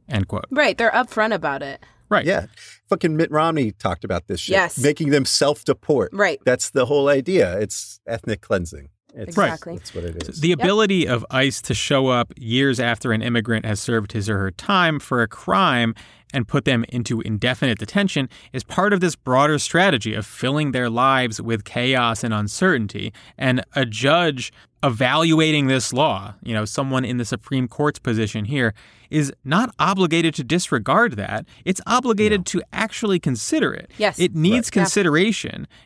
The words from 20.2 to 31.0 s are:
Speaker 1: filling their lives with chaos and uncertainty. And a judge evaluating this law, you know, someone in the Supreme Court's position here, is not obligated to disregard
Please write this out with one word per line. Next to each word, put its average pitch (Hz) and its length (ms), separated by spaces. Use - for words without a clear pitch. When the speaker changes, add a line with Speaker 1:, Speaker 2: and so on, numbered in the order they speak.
Speaker 1:
filling 139 460
their 123 180
lives 123 520
with 113 220
chaos 123 600
and 113 100
uncertainty. 107 800
And 127 260
a 139 100
judge 135 640
evaluating 156 720
this 131 260
law, 101 500
you 117 100
know, 107 120
someone 131 400
in 123 120
the 120 80
Supreme 127 420
Court's 147 320
position 110 460
here, 123 280
is 143 220
not 185 360
obligated 165 560
to 147 80
disregard 147 720